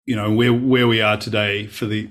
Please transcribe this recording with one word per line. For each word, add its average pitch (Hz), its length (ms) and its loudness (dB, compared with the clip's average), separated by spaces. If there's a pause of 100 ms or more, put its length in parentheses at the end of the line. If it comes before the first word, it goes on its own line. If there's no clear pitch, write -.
you 123 100 -4
know, 107 160 -2
where, 120 200 2
where 123 360 2
we 113 120 2
are 107 160 2
today 104 500 -2
for 107 200 -8
the 107 240 -4